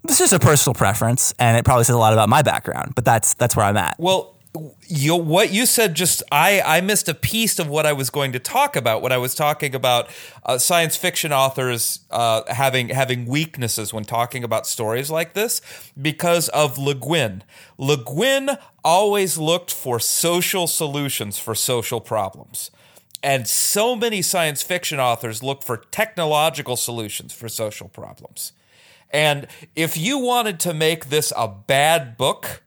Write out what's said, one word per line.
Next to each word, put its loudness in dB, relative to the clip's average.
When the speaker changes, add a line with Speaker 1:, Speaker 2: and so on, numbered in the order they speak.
Speaker 1:
This 2
is 6
a 4
personal 6
preference, 2
and 6
it 2
probably 6
says 4
a 4
lot 6
about 6
my 6
background, -2
but -2
that's, 4
that's 0
where 4
I'm 2
at. 0
Speaker 2:
Well, 0
you, 0
what 2
you 2
said 2
just, 0
I, 4
I 2
missed 0
a -2
piece -2
of -2
what 0
I 2
was -4
going -2
to -6
talk -2
about 0
when 0
I 2
was -4
talking -2
about, 0
uh, 0
science 2
fiction -2
authors, 0
uh, 2
having, 0
having -2
weaknesses -4
when -8
talking -4
about -2
stories -4
like -4
this -2
because 0
of 0
Le -2
Guin. -2
Le 2
Guin -2
always 2
looked -2
for -4
social 0
solutions -4
for -6
social -2
problems. -6
And 0
so 0
many -2
science 0
fiction -4
authors -2
look -6
for -6
technological -2
solutions -8
for -14
social -8
problems. -16
And 0
if -2
you -2
wanted -2
to -2
make -2
this -2
a -2
bad 0
book -4